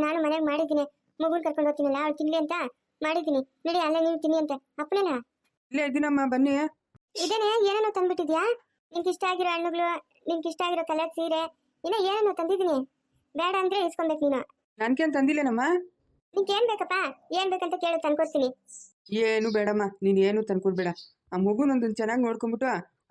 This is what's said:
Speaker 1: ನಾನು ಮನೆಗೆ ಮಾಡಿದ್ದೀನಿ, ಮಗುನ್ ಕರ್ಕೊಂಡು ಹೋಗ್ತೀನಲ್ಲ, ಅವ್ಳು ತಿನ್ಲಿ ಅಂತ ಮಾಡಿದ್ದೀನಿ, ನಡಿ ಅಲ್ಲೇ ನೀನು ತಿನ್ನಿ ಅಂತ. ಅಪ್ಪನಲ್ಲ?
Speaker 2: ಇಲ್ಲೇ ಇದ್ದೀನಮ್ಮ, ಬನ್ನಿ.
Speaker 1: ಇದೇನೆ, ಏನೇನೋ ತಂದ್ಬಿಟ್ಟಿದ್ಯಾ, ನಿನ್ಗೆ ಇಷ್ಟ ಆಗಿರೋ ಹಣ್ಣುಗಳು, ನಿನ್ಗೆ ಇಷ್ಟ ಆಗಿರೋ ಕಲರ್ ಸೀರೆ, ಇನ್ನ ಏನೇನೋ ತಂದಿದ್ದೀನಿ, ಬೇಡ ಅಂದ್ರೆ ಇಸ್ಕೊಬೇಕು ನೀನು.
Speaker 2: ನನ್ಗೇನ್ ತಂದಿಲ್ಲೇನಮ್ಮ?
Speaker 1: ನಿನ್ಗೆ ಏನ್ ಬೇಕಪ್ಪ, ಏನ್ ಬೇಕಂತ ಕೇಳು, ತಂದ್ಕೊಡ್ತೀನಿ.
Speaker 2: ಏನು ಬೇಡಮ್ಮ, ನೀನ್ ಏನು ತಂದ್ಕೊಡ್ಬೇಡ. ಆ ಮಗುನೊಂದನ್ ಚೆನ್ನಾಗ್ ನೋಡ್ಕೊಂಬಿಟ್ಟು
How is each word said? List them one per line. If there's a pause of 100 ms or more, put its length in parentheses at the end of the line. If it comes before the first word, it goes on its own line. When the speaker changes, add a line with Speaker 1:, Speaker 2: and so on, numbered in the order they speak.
Speaker 1:
ನಾನು
ಮನೆಗೆ
ಮಾಡಿದ್ದೀನಿ, (380)
ಮಗುನ್
ಕರ್ಕೊಂಡು
ಹೋಗ್ತೀನಲ್ಲ,
ಅವ್ಳು
ತಿನ್ಲಿ
ಅಂತ (500)
ಮಾಡಿದ್ದೀನಿ, (260)
ನಡಿ
ಅಲ್ಲೇ
ನೀನು
ತಿನ್ನಿ
ಅಂತ. (300)
ಅಪ್ಪನಲ್ಲ? (600)
Speaker 2:
ಇಲ್ಲೇ
ಇದ್ದೀನಮ್ಮ, (120)
ಬನ್ನಿ. (720)
Speaker 1:
ಇದೇನೆ, (220)
ಏನೇನೋ
ತಂದ್ಬಿಟ್ಟಿದ್ಯಾ, (500)
ನಿನ್ಗೆ
ಇಷ್ಟ
ಆಗಿರೋ
ಹಣ್ಣುಗಳು, (420)
ನಿನ್ಗೆ
ಇಷ್ಟ
ಆಗಿರೋ
ಕಲರ್
ಸೀರೆ, (440)
ಇನ್ನ (160)
ಏನೇನೋ
ತಂದಿದ್ದೀನಿ, (640)
ಬೇಡ (100)
ಅಂದ್ರೆ
ಇಸ್ಕೊಬೇಕು
ನೀನು. (420)
Speaker 2:
ನನ್ಗೇನ್
ತಂದಿಲ್ಲೇನಮ್ಮ? (680)
Speaker 1:
ನಿನ್ಗೆ
ಏನ್
ಬೇಕಪ್ಪ, (420)
ಏನ್
ಬೇಕಂತ (100)
ಕೇಳು,
ತಂದ್ಕೊಡ್ತೀನಿ. (760)
Speaker 2:
ಏನು
ಬೇಡಮ್ಮ, (220)
ನೀನ್ (100)
ಏನು
ತಂದ್ಕೊಡ್ಬೇಡ. (440)
ಆ (100)
ಮಗುನೊಂದನ್
ಚೆನ್ನಾಗ್
ನೋಡ್ಕೊಂಬಿಟ್ಟು (400)